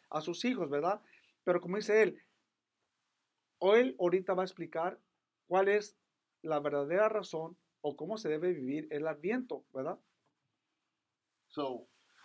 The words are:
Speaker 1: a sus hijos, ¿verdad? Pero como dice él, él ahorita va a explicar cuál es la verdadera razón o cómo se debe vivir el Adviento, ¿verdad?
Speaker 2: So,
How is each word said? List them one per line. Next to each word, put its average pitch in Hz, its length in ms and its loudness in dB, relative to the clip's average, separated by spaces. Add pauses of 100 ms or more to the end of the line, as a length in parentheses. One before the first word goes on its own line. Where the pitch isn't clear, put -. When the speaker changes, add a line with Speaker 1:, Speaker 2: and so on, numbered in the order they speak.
Speaker 1:
a 156 140 -4
sus 170 240 -6
hijos, 190 240 -2
¿verdad? 165 320 0 (420)
Pero 180 160 2
como 180 160 -6
dice 214 260 4
él, - 160 2 (1400)
él 226 380 6
ahorita 185 340 2
va 185 100 0
a 185 40 -2
explicar 170 520 -6 (500)
cuál 196 200 4
es 208 300 0 (420)
la 156 200 0
verdadera 147 500 2
razón 175 480 -6 (240)
o 147 120 -4
cómo 185 220 -6
se 190 140 -4
debe 170 240 0
vivir 147 360 -6
el 151 160 -4
Adviento, 160 580 -4 (100)
¿verdad? 143 240 -6 (1600)
Speaker 2:
So, 131 280 -6 (400)